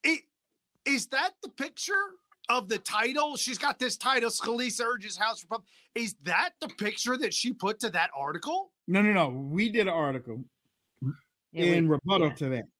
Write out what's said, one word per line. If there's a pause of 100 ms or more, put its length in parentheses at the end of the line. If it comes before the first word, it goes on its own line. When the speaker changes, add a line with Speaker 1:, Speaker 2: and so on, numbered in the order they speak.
Speaker 1:
it, (640)
is
that (100)
the
picture (560)
of
the
title?
She's
got
this
title,
Scalise
urges
House
Republic. (280)
Is
that
the
picture
that
she
put
to
that
article? (160)
Speaker 2:
No,
no,
no.
We
did
an
article (580)
Speaker 3:
Yeah, (420)
we
Speaker 2:
in
rebuttal
Speaker 3:
yeah.
Speaker 2:
to
that. (160)